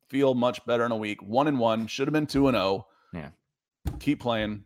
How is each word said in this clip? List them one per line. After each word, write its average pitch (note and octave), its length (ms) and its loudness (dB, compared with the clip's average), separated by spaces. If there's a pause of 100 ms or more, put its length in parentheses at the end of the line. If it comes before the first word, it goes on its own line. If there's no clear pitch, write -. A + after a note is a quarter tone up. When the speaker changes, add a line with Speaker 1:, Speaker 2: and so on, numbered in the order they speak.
Speaker 1:
feel C3+ 240 4
much B2 320 0
better A#2+ 200 2
in A#2+ 80 -2
a - 20 0
week. G#2+ 260 -4
One A#2 260 0
and C#3+ 120 0
one, A2+ 260 2
should C3+ 220 -4
have D3+ 60 -2
been D3+ 120 0
two C#3 220 2
and B2 80 2
oh. G2 320 0 (260)
Speaker 2:
Yeah. D2+ 160 -12 (720)
Speaker 1:
Keep D3 220 -2
playing. G#2+ 440 -4